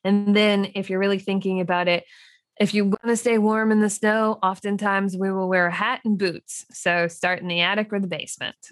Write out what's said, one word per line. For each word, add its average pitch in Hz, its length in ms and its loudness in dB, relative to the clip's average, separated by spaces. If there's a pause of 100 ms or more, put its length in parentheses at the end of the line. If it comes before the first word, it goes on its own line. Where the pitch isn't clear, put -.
And 202 320 2
then 208 380 2
if 196 160 -6
you're 185 80 -2
really 196 200 0
thinking 196 420 -2
about 175 280 0
it, 175 160 0 (560)
if 208 140 2
you 208 100 2
wanna 226 320 0
stay 233 220 2
warm 214 340 2
in 214 80 4
the 214 100 2
snow, 214 520 0
oftentimes 196 720 -2
we 190 160 -2
will 190 160 -2
wear 180 180 4
a 175 60 -2
hat 208 320 -2
and 214 140 0
boots. - 520 -6
So 175 380 0
start 180 320 -2
in 180 80 -8
the 175 140 0
attic 214 300 0
or 202 80 -2
the 196 60 -2
basement. - 480 -10 (180)